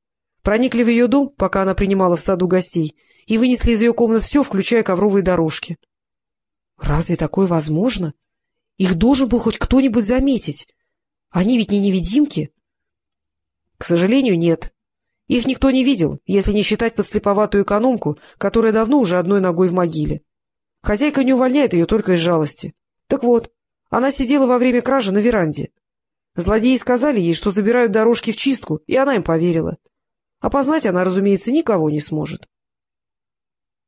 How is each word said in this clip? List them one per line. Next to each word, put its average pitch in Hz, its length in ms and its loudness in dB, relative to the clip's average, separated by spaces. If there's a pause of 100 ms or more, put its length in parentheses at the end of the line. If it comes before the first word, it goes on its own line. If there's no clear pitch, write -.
(420)
Проникли 233 420 0
в 220 40 0
ее 233 200 4
дом, 277 220 2
пока 190 320 -2
она 190 120 0
принимала 190 420 0
в 160 40 -2
саду 185 260 -2
гостей, 175 500 -2 (300)
и 220 120 0
вынесли 247 340 2
из 214 80 2
ее 233 120 4
комнат 226 300 2
все, - 200 0
включая 220 400 0
ковровые 196 400 0
дорожки". 170 560 -2 (1000)
"Разве 165 380 -2
такое 190 300 -2
возможно? 165 680 -2 (640)
Их 185 180 0
должен 247 340 2
был 233 100 2
хоть 190 200 -2
кто-нибудь 247 460 2
заметить. 254 640 -2 (640)
Они 208 260 0
ведь 226 140 -2
не 202 80 0
невидимки". 190 760 -2 (1300)
"К - 60 -12
сожалению, 196 540 2
нет. 165 360 -2 (540)
Их 240 180 0
никто 262 240 0
не 262 120 2
видел, 175 440 0
если 190 260 0
не 208 100 0
считать 226 320 -2
подслеповатую 202 680 0
экономку, 208 540 -2 (180)
которая 220 360 0
давно 226 280 2
уже 180 180 0
одной 190 220 0
ногой 180 280 0
в 170 40 -6
могиле. 160 500 -2 (600)
Хозяйка 269 420 0
не 254 80 2
увольняет 254 400 2
ее 170 140 2
только 208 280 0
из 170 40 2
жалости. 160 560 -2 (320)
Так 277 160 -2
вот, 240 300 0 (360)
она 254 220 0
сидела 269 360 2
во 247 120 2
время 247 240 2
кражи 247 300 0
на 196 60 2
веранде. 202 520 -2 (640)
Злодеи 220 420 0
сказали 247 440 0
ей, 170 140 0
что 208 160 -4
забирают 214 420 0
дорожки 226 400 0
в - 40 -6
чистку, 220 500 -4
и - 100 -2
она 269 200 2
им 185 60 -2
поверила. 165 540 -2 (640)
Опознать 277 460 0
она, 180 180 0
разумеется, 196 480 0
никого 214 360 0
не 151 120 -2
сможет". 151 480 -8 (1400)